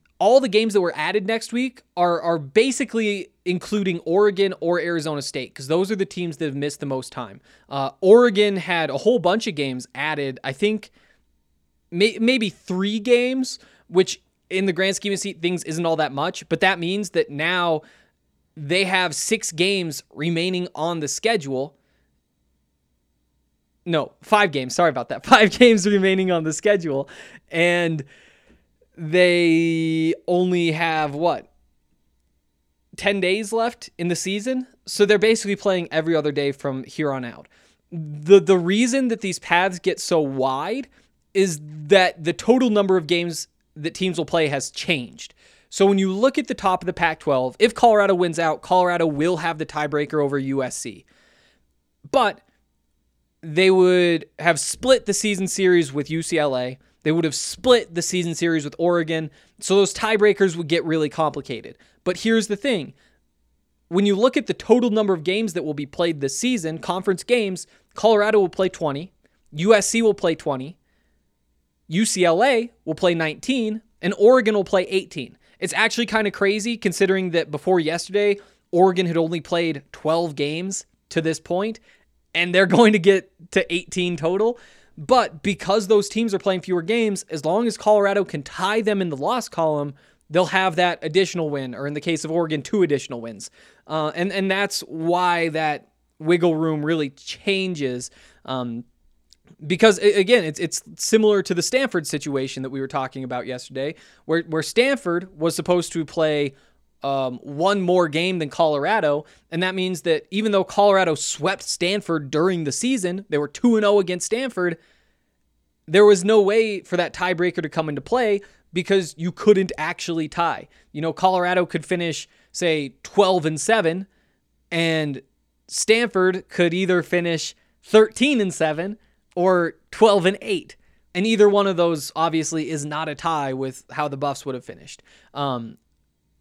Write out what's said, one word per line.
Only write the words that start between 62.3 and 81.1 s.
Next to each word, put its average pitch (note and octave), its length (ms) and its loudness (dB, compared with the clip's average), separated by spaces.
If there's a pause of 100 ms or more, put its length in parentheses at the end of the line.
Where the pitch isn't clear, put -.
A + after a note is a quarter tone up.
the G#3 80 -4
thing. G3+ 380 -4 (960)
When G3 160 2
you G3+ 100 2
look B3 220 2
at B3+ 100 -4
the F#3 60 -2
total A#3+ 380 2
number G#3 220 0
of D#3 120 -6
games G3 280 -2
that E3 100 -4
will D3+ 100 -4
be C#3+ 120 -8
played E3 360 -2
this C3+ 180 -4
season, E3+ 380 -2
conference F#3 460 -4
games, G#3 440 -2 (280)
Colorado G#3+ 440 4
will F#3 100 2
play F#3+ 200 -2
twenty, D#3 420 -6 (400)
U F3 220 4
S G3+ 160 4
C A3+ 120 0
will G#3+ 120 4
play E3+ 220 0
twenty, C#3 420 -6 (1080)
U F#3 180 0
C F#3+ 180 0
L E3+ 180 4
A A#3+ 300 2 (140)
will D#3 100 -4
play F3 180 2
nineteen, G#3+ 680 -4 (200)
and F#3 160 -2
Oregon A3 380 6
will G3 80 0
play F#3 200 0
eighteen. F3+ 540 -6 (200)
It's - 160 -6
actually A3+ 320 0
kinda G#3+ 260 -2
crazy G#3 440 0
considering F#3+ 560 0
that D#3+ 180 0
before F3+ 300 0
yesterday, F#3+ 580 0 (340)
Oregon F#3 340 4
had E3+ 120 -2
only E3 220 -2
played E3 520 -4
twelve D#3+ 440 -2
games D#3+ 500 -6 (240)
to E3 120 -4